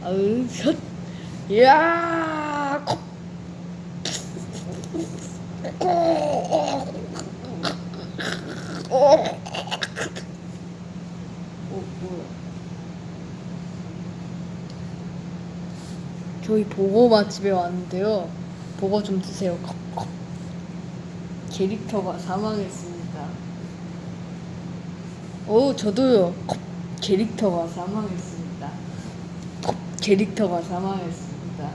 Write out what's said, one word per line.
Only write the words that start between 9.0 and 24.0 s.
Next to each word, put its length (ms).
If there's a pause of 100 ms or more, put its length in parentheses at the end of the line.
뭐야. 220 (4000)
저희 220
보거 440
맛집에 420
왔는데요. 800 (500)
보거 220
좀 200
드세요. 440
컵, 100 (200)
컵. 120 (1400)
캐릭터가 680
사망했습니다. 1080 (2250)